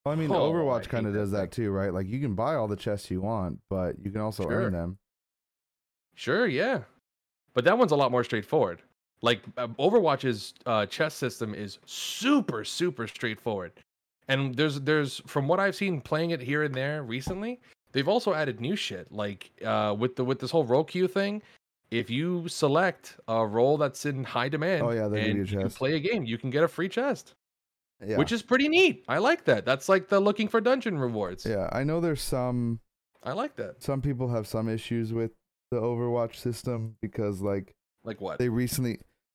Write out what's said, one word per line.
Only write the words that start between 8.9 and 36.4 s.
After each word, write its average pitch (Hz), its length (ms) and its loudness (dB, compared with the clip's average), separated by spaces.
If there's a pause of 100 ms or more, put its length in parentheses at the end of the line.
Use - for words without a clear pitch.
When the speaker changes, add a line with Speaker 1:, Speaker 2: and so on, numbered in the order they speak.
Speaker 2:
Like, 117 200 2 (140)
uh, 123 120 -4 (100)
Overwatch's, 139 760 2 (120)
uh, 110 200 4
chest 156 320 -2
system 113 360 -4
is 101 320 -10
super, 208 800 0
super 151 420 -2
straightforward. 104 680 -4 (560)
And 135 260 0
there's, 143 280 0
there's, 147 380 0
from 139 280 -2
what 180 120 4
I've 196 160 0
seen 180 260 -2
playing 165 280 -2
it 160 120 -2
here 143 200 0
and 143 120 -2
there 143 280 -4
recently, 185 580 -6 (320)
they've 139 160 0
also 214 260 2
added 143 260 -2
new 156 160 -2
shit. 92 340 -8
Like, 104 400 -6 (140)
uh, 107 340 2
with 127 180 0
the, 127 80 0
with 131 160 0
this 127 100 -6
whole 160 140 4
Roku 156 440 2
thing, 202 340 -2 (480)
if 117 200 -2
you 165 380 -2
select 160 680 0 (120)
a 113 180 2
role 120 300 4
that's 143 300 -2
in 135 180 -2
high 123 240 -2
demand 156 340 0
Speaker 1:
Oh, 117 80 2
yeah, 110 180 0
they 104 140 0
give 110 80 0
Speaker 2:
and 104 80 0
Speaker 1:
you 98 40 0
a 92 40 -2
Speaker 2:
you 104 100 -4
can 98 100 0
Speaker 1:
chest. 95 120 -6
Speaker 2:
play 139 180 0
a 151 40 -2
game, 190 240 -2
you 113 140 -4
can 135 120 -4
get 143 120 2
a 165 60 4
free 175 200 -4
chest. 240 460 -4 (720)
Speaker 1:
Yeah. 110 120 0
Speaker 2:
Which 151 160 4
is 233 100 -2
pretty 269 260 4
neat. 339 400 4
I 135 100 2
like 285 260 2
that. 110 220 4
That's 135 220 0
like 190 200 4
the 196 120 4
looking 208 280 2
for 226 120 2
dungeon 226 380 2
rewards. 107 460 -2
Speaker 1:
Yeah, 101 280 0
I 127 120 -2
know 156 160 0
there's 165 220 0
some 123 580 -2 (420)
Speaker 2:
I 127 100 -6
like 240 240 -4
that. - 260 -10
Speaker 1:
some 135 180 -2
people 127 280 -2
have 113 180 -2
some 113 220 -2
issues 113 440 -2
with 113 200 -2 (380)
the 123 80 -2
Overwatch 120 580 0
system 113 680 -4